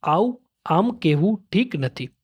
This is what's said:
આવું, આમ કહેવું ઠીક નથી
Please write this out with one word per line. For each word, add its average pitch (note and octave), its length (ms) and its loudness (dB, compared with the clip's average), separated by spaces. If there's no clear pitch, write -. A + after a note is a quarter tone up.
આવું, G#3 380 0
આમ G3 260 2
કહેવું F3 600 0
ઠીક B3 240 0
નથી C3 340 -6